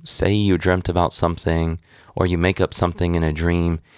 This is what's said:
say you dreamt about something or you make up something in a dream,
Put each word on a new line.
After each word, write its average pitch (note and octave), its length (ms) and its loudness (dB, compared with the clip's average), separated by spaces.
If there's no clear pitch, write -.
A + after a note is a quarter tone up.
say F2+ 300 0
you G2+ 260 2
dreamt F2+ 300 0
about F2 240 0
something E2 680 -2
or F#2 100 2
you F2 120 0
make F2+ 220 2
up - 140 0
something F2 400 0
in E2 80 0
a D#2+ 100 0
dream, E2+ 420 0